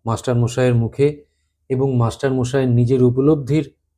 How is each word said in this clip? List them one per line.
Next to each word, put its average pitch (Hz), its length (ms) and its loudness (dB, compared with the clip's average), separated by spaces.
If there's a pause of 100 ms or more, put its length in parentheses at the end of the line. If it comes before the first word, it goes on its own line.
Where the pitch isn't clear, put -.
মাস্টারমশাইয়ের 120 720 0
মুখে 139 500 -2 (440)
এবং 131 280 -2
মাস্টারমশাইয়ের 127 720 -2
নিজের 123 340 2
উপলব্ধির 139 720 0 (240)